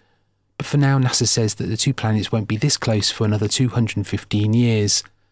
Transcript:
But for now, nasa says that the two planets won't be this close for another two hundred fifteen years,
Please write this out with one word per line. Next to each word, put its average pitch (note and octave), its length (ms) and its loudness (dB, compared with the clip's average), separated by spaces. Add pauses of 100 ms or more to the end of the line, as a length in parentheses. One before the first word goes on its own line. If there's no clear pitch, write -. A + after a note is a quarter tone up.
(560)
But - 120 -8
for - 80 0
now, C#3 240 4
nasa A#2+ 260 0
says A2 280 0
that - 100 -6
the G2 120 -2
two C3+ 160 0
planets G#2+ 380 0
won't A2+ 160 -2
be G#2+ 100 -2
this C#3+ 200 0
close A2 340 0
for - 140 -2
another G#2+ 240 0
two B2+ 220 0
hundred G#2+ 360 -2
fifteen G#2 460 -2
years, A2+ 500 2 (300)